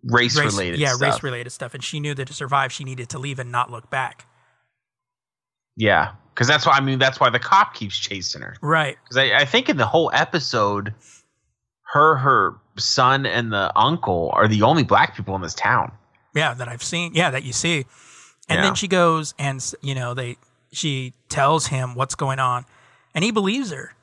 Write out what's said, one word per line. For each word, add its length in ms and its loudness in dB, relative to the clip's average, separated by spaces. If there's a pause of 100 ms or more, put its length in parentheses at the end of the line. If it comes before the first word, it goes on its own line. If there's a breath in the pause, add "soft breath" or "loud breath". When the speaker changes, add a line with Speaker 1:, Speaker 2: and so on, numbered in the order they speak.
Speaker 1:
race-related 640 2
Speaker 2:
Race, 80 -4
yeah, 140 2
Speaker 1:
stuff. 80 -2
Speaker 2:
race-related 480 -4
stuff. 240 -14
And 100 -12
she 160 -8
knew 160 -6
that 120 -8
to 60 -16
survive, 380 -2
she 140 -12
needed 240 -12
to 100 -10
leave 180 -8
and 140 -10
not 180 -2
look 200 -16
back. 360 -6 (1500)
Speaker 1:
Yeah, 380 2 (220)
'cause 120 2
that's 180 2
why, 120 4
I 20 6
mean, 200 0
that's 200 2
why 100 6
the 100 0
cop 340 4
keeps 240 -8
chasing 440 -8
her. 200 -14
Speaker 2:
Right. 360 0 (120)
Speaker 1:
'Cause 80 -2
I, 220 4
I 60 6
think 220 0
in 80 2
the 100 2
whole 280 2
episode, 800 0 (960 soft breath)
her, 240 6
her 400 4 (220)
son, 480 2
and 260 -2
the 240 0
uncle 580 0
are 140 4
the 140 4
only 220 4
black 340 2
people 180 -6
in 60 -6
this 120 -8
town. 380 0 (420)
Speaker 2:
Yeah, 200 0
that 160 -10
I've 140 -12
seen. 300 -6
Yeah, 180 2
that 120 -4
you 80 -8
see. 280 0 (680 soft breath)
And 120 0
Speaker 1:
Yeah. 20 2
Speaker 2:
then 140 2
she 120 -6
goes 500 2
and, 200 -4
s-, 240 -10
you 140 -6
know, 180 -6
they, 240 -8 (340)
she 420 -6 (160)
tells 380 2
him 280 -4
what's 200 -4
going 240 -4
on, 260 -2 (500 soft breath)
and 80 0
he 80 2
believes 400 0
her 320 -14